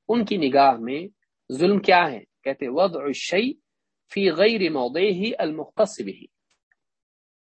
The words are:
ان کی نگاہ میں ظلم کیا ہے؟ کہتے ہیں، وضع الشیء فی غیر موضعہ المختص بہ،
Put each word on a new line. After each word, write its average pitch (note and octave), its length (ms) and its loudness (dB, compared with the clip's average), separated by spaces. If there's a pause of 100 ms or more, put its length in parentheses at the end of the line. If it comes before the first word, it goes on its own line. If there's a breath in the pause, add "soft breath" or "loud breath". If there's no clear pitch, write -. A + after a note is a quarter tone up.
ان A3+ 160 2
کی G3+ 120 -2
نگاہ C#3 420 6
میں C3+ 280 -6 (460)
ظلم F3 260 2
کیا F3 320 4
ہے؟ A2+ 100 -10 (220)
کہتے C3+ 220 -6
ہیں، B2 100 -6
وضع E3 260 0
الشیء E3+ 520 -4 (600)
فی G3 160 2
غیر F#3+ 400 2
موضعہ E3+ 680 -2
المختص D#3 640 -4
بہ، G2 240 -12 (1300)